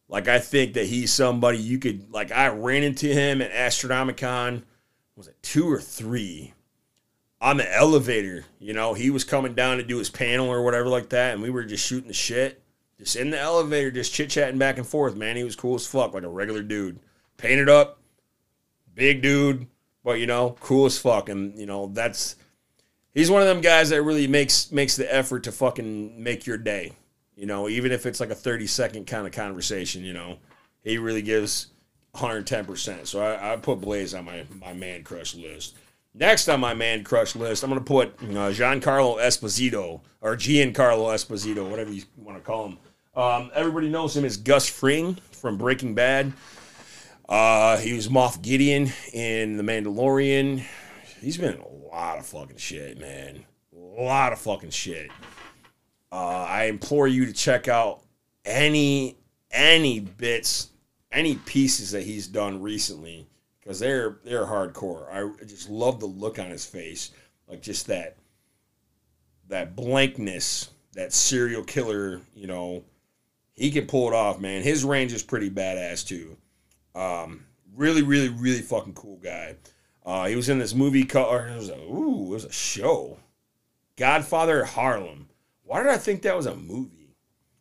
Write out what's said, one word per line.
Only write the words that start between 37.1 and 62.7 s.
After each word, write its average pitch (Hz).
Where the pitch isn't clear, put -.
list, 113
I'm 135
gonna 131
put, 127
uh, 101
Giancarlo 131
Esposito, 110
or 110
Giancarlo 117
Esposito, 104
whatever 107
you 98
wanna 104
call 110
him. 90
Um, 123
everybody 156
knows 160
him 143
as 110
Gus 127
Fring 160
from 107
Breaking 127
Bad. 135
Uh, 110
he 113
was 110
Moff 123
Gideon 139
in 110
The 104
Mandalorian. 135
He's 147
been 151
in 69
a 71
lot 82
of -
fucking 69
shit, 69
man. 69
A 90
lot 127
of 110
fucking 92
shit. 78
Uh, 90
I 104
implore 135
you 127
to 110
check 123
out 117
any, 143
any 147
bits, 110
any 147
pieces 131
that 98
he's 104
done 98
recently, 85